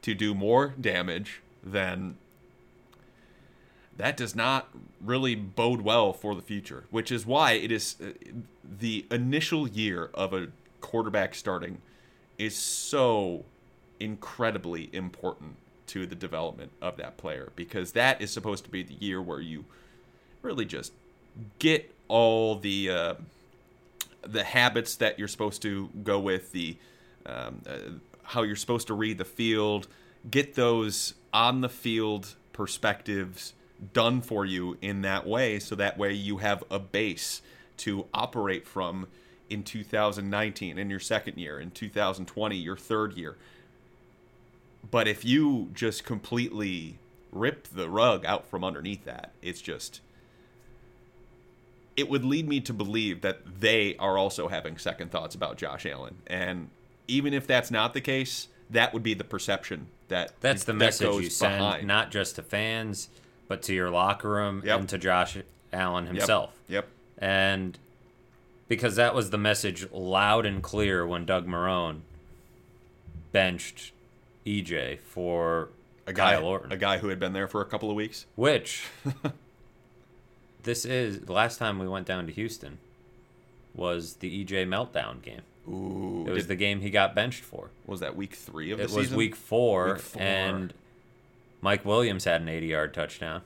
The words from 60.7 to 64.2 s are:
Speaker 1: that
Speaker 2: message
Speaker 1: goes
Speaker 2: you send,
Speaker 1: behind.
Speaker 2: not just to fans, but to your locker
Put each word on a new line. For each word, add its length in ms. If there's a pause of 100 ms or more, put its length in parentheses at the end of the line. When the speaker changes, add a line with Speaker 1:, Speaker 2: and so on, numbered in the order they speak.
Speaker 1:
that 60
Speaker 2:
message 280
Speaker 1:
goes 180
Speaker 2:
you 60
send, 280
Speaker 1:
behind. 280
Speaker 2:
not 240
just 260
to 60
fans, 680 (360)
but 160
to 120
your 160
locker 400